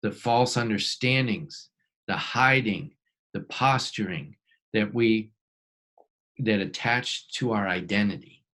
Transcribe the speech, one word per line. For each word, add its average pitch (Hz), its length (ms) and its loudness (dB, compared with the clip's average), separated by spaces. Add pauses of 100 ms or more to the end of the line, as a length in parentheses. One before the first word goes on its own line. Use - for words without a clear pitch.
the 107 80 -2
false 120 460 2
understandings, 117 1120 -2 (380)
the 92 80 -2
hiding, 120 760 2 (420)
the - 60 -4
posturing 101 960 -2 (360)
that 107 200 0
we, 110 380 2 (1080)
that 110 220 2
attach 120 720 -2
to 127 200 -2
our 101 160 0
identity. 92 840 -2